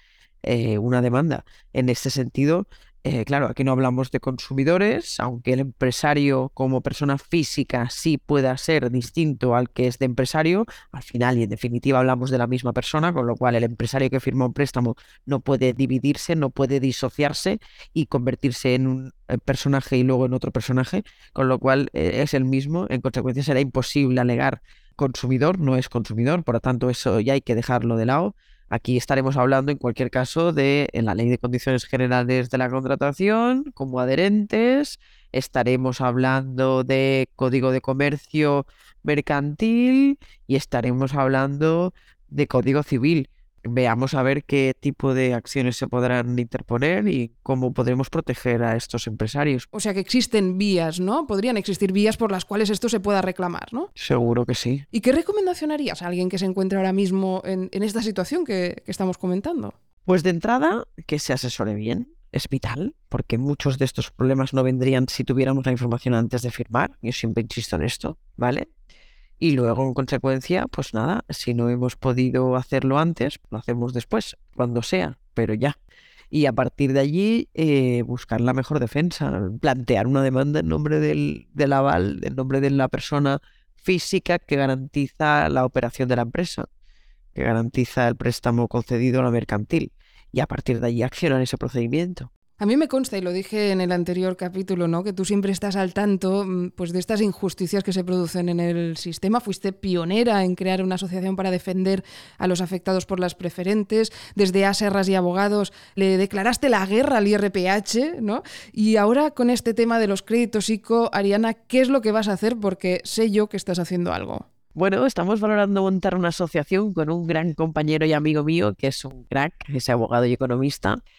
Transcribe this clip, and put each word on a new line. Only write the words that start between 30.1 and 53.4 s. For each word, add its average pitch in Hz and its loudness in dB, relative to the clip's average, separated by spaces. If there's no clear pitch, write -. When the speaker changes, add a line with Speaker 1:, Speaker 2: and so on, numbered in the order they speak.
Speaker 1:
de, 143 2
en 113 0
la 107 0
Ley 117 0
de 120 2
Condiciones 123 -2
Generales 123 0
de 131 -2
la 127 0
Contratación, 185 0
como 127 -6
adherentes, 208 2
estaremos 127 0
hablando 131 0
de 135 2
Código 131 2
de 131 0
Comercio 143 0
Mercantil 220 2
y 131 2
estaremos 131 0
hablando 143 0
de 143 0
Código 135 2
Civil. 147 2
Veamos 123 0
a 131 2
ver 139 0
qué 135 2
tipo 135 0
de 127 2
acciones 123 -2
se - -4
podrán 123 0
interponer 143 0
y 127 -2
cómo 127 0
podremos 127 0
proteger 120 -2
a 113 0
estos - -6
empresarios. 127 -2
Speaker 2:
O 214 -8
sea 202 -2
que 196 -4
existen 196 0
vías, 175 2
¿no? 254 0
Podrían 214 0
existir 190 -2
vías 208 2
por 220 0
las 185 -4
cuales 208 0
esto 214 -2
se 220 0
pueda 196 2
reclamar, 180 -4